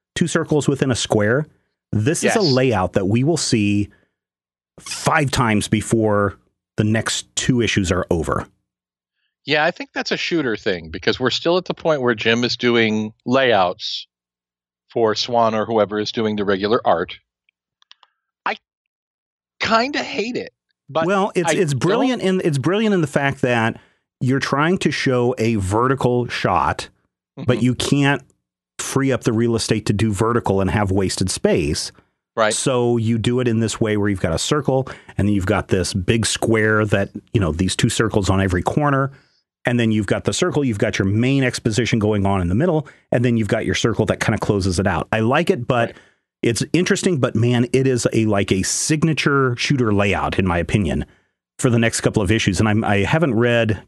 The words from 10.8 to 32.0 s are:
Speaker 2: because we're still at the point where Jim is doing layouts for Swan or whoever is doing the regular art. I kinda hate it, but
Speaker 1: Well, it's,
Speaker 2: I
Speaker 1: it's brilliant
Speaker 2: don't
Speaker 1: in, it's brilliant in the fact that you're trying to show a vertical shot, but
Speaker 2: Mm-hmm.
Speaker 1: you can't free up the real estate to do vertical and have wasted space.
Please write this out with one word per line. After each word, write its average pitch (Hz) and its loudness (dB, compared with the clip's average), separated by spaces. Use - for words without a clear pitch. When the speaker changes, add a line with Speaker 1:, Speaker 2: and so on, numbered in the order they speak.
Speaker 2:
because 95 -4
we're 127 2
still 170 0
at 180 -6
the 175 -6
point 156 -2
where 120 2
Jim 113 0
is 117 -2
doing 110 0
layouts 120 0
for 110 0
Swan 117 0
or 107 -2
whoever 107 0
is 107 -4
doing 107 -2
the 104 -2
regular 101 0
art. 95 -2
I 214 -4
kinda 240 0
hate 233 -6
it, 95 -10
but 160 -2
Speaker 1:
Well, 196 0
it's, 170 0
Speaker 2:
I 156 0
Speaker 1:
it's 156 0
brilliant 233 0
Speaker 2:
don't 185 0
Speaker 1:
in, - -2
it's 147 0
brilliant 202 0
in 180 2
the 156 0
fact 139 -2
that 117 2
you're 131 0
trying 156 0
to - 0
show 127 0
a 113 0
vertical 120 0
shot, 85 0
but - -8
Speaker 2:
Mm-hmm. 113 -2
Speaker 1:
you 127 2
can't 139 0
free 135 -2
up 120 -2
the 123 2
real 117 2
estate 110 -2
to - 0
do 110 0
vertical 107 0
and 92 0
have 101 0
wasted 95 -2
space. - -2